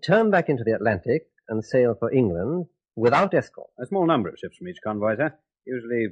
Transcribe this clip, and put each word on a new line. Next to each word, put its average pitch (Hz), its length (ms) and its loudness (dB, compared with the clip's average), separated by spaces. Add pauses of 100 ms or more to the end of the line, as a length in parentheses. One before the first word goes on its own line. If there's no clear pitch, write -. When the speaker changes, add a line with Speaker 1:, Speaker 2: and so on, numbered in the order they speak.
Speaker 1:
turn 214 240 4
back 180 200 2
into 120 160 0
the 110 80 2
Atlantic 107 560 -2 (180)
and 110 160 -4
sail 120 340 2
for 117 140 -4
England 127 540 0 (320)
without 143 360 2
escort. - 360 -2 (100)
Speaker 2:
A 123 60 -10
small 190 200 0
number 135 220 2
of - 100 -12
ships - 200 -14
from 90 100 -14
each 90 160 -14
convoy, 107 320 -2
sir, 151 180 -2 (320)
usually 117 460 -4